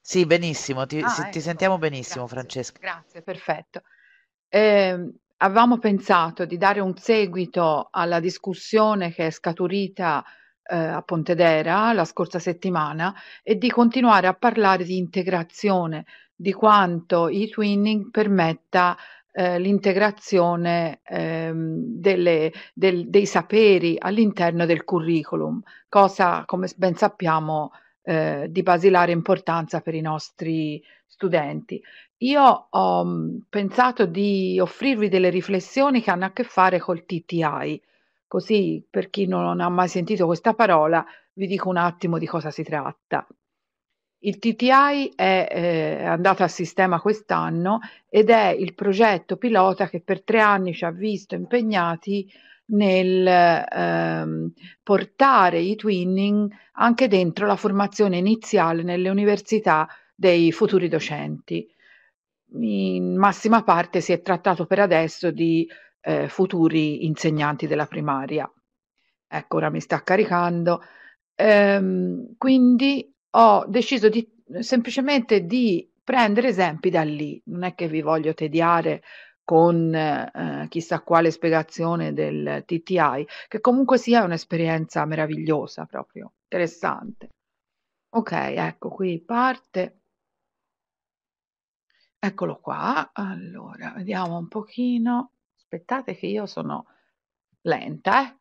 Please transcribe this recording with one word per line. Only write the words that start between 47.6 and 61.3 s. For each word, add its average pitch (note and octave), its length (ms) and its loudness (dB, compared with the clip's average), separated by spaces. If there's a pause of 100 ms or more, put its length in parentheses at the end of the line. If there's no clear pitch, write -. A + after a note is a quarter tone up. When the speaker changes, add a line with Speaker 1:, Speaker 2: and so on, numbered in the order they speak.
Speaker 2:
ed G#3+ 220 4
è A3 180 6
il E3+ 260 -2
progetto G3 600 0
pilota F#3+ 540 2
che E3+ 100 -8
per F#3+ 240 -4
tre A3 160 0
anni F#3+ 340 2
ci F3 120 -6
ha E3+ 60 -4
visto F#3+ 440 -8
impegnati G3 960 -2 (360)
nel, F#3 600 2
ehm, E3 1300 0 (280)
portare G3 800 2
i F#3+ 160 -2
twinning G3+ 760 0 (260)
anche A#3+ 340 2
dentro F#3 360 0
la G3+ 120 2
formazione G3+ 580 0
iniziale F3+ 640 0
nelle F3+ 280 -2
università G3+ 800 0 (260)
dei E3+ 380 4
futuri F#3 340 2
docenti. D#3 840 -6 (840)